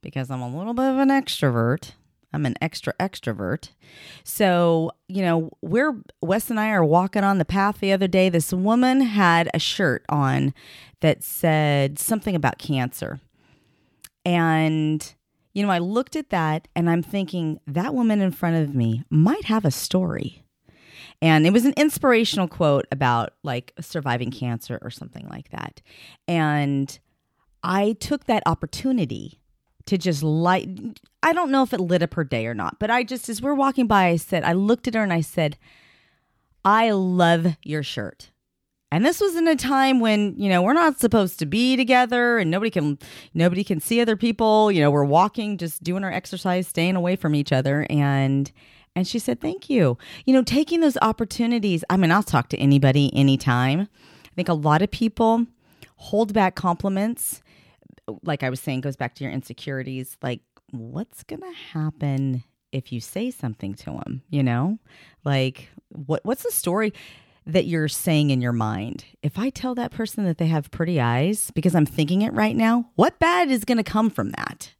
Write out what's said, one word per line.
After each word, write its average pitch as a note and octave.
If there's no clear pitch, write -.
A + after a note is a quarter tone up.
because C3
I'm B2+
a B2
little G#3+
bit B3+
of C4
an C4+
extrovert. C3+
I'm D3
an A#2+
extra -
extrovert. -
So, E3+
you G3
know, E3
we're, B3
Wes F#3+
and A3+
I G#3+
are F#3+
walking F3+
on G3
the E3+
path G3
the G3
other G3
day. F#3
This E3+
woman A#3+
had F#3
a D#3
shirt -
on C3+
that -
said D3
something -
about C#3
cancer. C3
And, D#3+
you G3+
know, G3+
I F3
looked G#3+
at D#4
that D#3+
and E3+
I'm E3+
thinking, F3
"That F3
woman A3
in F#3
front E3
of D3
me A#2
might G3+
have G#3+
a C#3+
story." -
And D#3+
it F#3
was A#3
an C#4
inspirational A#3
quote D3
about, B2
like, B2+
surviving B2+
cancer A#2+
or -
something -
like -
that. G1+
And D3
I G3+
took -
that A3
opportunity E3
to G3
just E3
light, E3+
I E4
don't E4
know C4+
if B3+
it G3
lit F3
up E3+
her E3
day A#2
or A#2
not, G2+
but G#3+
I B3
just, A#3+
as A3
we're C#4
walking C4+
by, G3+
I E3+
said, E3
I E3+
looked G3+
at A3+
her A3
and F#3+
I E3
said, D3+
"I A3
love F3+
your D3+
shirt." -
And E3+
this D#4+
was G4
in E4
a D#4+
time C4+
when, G#3
you G3+
know, F3+
we're G#3
not D#4+
supposed G#3
to D#3+
be A#3+
together B3
and F3
nobody G3+
can, D3
nobody F3
can E3+
see A#3
other A3+
people. G#3+
You F3
know, D3
we're C#3+
walking, F#3+
just E3
doing F#3
our F#3+
exercise, F#3
staying F3
away F3+
from D#3
each C#3+
other. C#3
And, C#3
and F3+
she -
said, A#3+
"Thank F4
you." E3+
You C4
know, C4
taking D4+
those D4
opportunities. A3
I F3+
mean, F3
I'll G3
talk -
to -
anybody, C#3
anytime. C3+
I -
think F3+
a F3+
lot D3+
of G#3
people A3+
hold G#3
back G3
compliments. G3
Like D3
I B2+
was B2+
saying, C3
goes C3+
back B2
to -
your C3
insecurities. C3
Like, B2
what's B2+
gonna F4+
happen C3+
if C3
you A#2+
say A3+
something G#2+
to -
'em, -
you C#3+
know? C3
Like, C3
what, C#3+
what's A#3
the A#4+
story G#3
that D#3+
you're D#3+
saying D3+
in B2+
your B2
mind? G#2+
If D#3
I B3
tell B3+
that A#3+
person A3
that E3+
they E3
have D#3
pretty E3+
eyes C3
because E3
I'm D3+
thinking D#3+
it A3
right G#3+
now, A3+
what -
bad E4+
is B3
gonna A#3
come A3
from G2
that? -